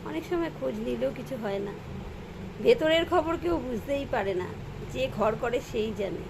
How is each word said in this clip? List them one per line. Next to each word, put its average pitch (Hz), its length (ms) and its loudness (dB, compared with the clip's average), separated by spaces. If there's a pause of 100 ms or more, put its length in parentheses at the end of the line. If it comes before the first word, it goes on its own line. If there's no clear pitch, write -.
অনেক 311 260 -4
সময় 339 200 0 (100)
খোঁজ 262 180 0
নিলেও 240 380 -2
কিছু 262 200 -8
হয় 214 220 -2
না, - 140 -4 (880)
ভেতরের 311 480 8
খবর 339 320 4
কেউ 339 140 2
বুঝতেই 254 540 -2
পারে 202 240 2
না, 180 120 0 (460)
যে 254 240 0
ঘর 214 240 4
করে 240 200 0 (120)
সেই 220 260 0
জানে। 185 320 -2